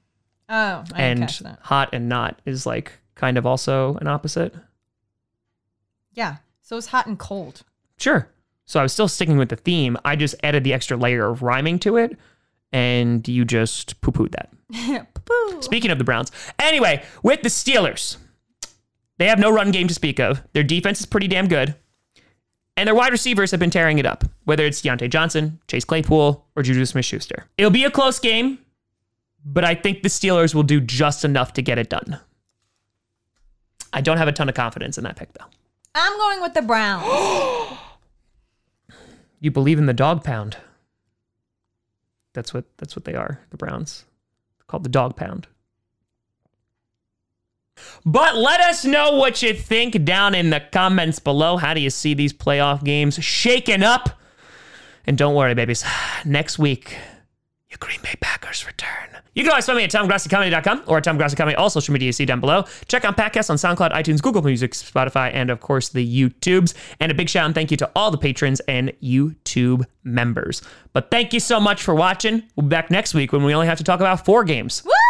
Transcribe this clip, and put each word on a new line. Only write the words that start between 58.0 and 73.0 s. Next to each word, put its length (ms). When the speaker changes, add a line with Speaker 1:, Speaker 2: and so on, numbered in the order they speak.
Speaker 2:
Bay 160
Packers 480
return. 220
You 100
can 80
always 140
find 120
me 80
at 40
Tom 180
Grassi 220
Comedy 220
dot 140
com 220
or 120
Tom 180
Grassi 200
Comedy, 180
all 140
social 240
media 140
you 40
see 140
down 160
below. 240
Check 160
out 100
podcasts 340
on 60
SoundCloud, 380
iTunes, 280
Google 200
Music, 320
Spotify, 600
and 160
of 120
course 260
the 180
YouTubes. 680
And 140
a 20
big 140
shout 160
and 100
thank 160
you 60
to 180
all 160
the 60
patrons 500
and 220
YouTube 840
members. 580
But 200
thank 200
you 80
so 220
much 200
for 140
watching. 480
We'll 80
be 40
back 220
next 220